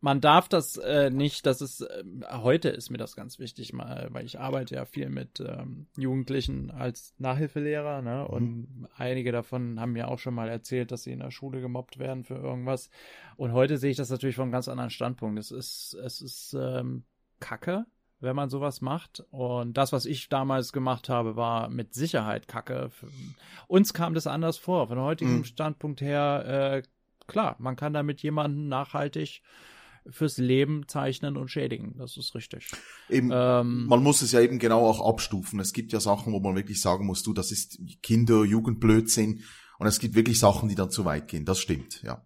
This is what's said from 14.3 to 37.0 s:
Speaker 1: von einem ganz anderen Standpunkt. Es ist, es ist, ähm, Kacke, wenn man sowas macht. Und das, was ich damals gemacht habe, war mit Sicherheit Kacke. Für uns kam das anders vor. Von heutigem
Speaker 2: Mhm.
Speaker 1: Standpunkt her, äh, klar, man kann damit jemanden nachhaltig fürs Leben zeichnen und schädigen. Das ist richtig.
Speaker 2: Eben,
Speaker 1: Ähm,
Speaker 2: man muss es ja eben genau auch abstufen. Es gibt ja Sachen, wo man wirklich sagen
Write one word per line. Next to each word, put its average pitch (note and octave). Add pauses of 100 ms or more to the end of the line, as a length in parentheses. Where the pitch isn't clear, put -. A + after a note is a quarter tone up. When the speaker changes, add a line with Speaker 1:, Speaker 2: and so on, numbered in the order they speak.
Speaker 1:
von C3
einem B2+
ganz B2
anderen B2
Standpunkt. A#2+
Es G#2+
ist, - (100)
es B2
ist, -
ähm, B2+ (360)
Kacke, F3+ (340)
wenn C3
man C#3+
sowas C#3
macht. C#3
Und B2
das, C#3
was B2+
ich C#3
damals C3+
gemacht B2+
habe, A#2
war A#2
mit A#2+
Sicherheit A2
Kacke. C3
Für - (600)
uns F#3+
kam E3
das D#3+
anders D#3+
vor. E3+
Von A#2+
heutigem C3+
Speaker 2:
Mhm. -
Speaker 1:
Standpunkt D3+
her, C#3+
äh, C3+ (440)
klar, G3
man B2+
kann D3
damit D3
jemanden D3
nachhaltig C#3+ (680)
fürs D3
Leben C#3
zeichnen C#3
und C3+
schädigen. A2+
Das B2+
ist C3
richtig. - (400)
Speaker 2:
Eben, B2
Speaker 1:
Ähm, B2
Speaker 2:
man A#2+
muss C#3
es A#2+
ja B2
eben B2
genau A2+
auch A2
abstufen. -
Es F#2+
gibt A2+
ja G#2+
Sachen, G#2
wo G2
man F#2+
wirklich G2
sagen F#2+